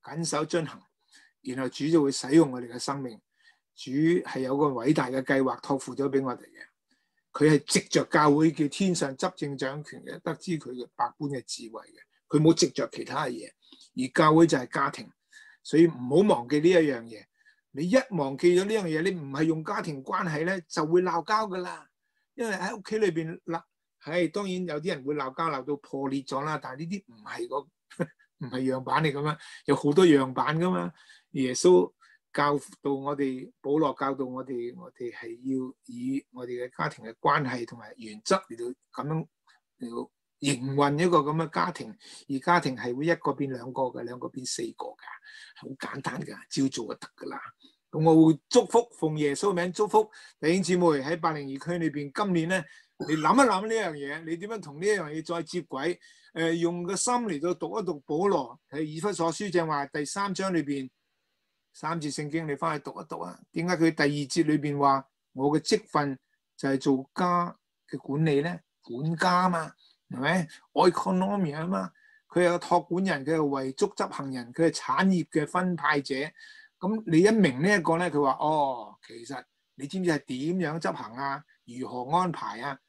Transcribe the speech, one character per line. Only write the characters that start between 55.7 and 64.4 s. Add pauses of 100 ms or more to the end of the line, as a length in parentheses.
呃，
用
個
心
嚟
到
讀
一
讀
保
羅 (100)
喺
以
弗
所
書，
正
話
第
三
章
裏
邊 (840)
三
節
聖
經，
你
返
去
讀
一
讀
啊。 (140)
點
解
佢
第
二
節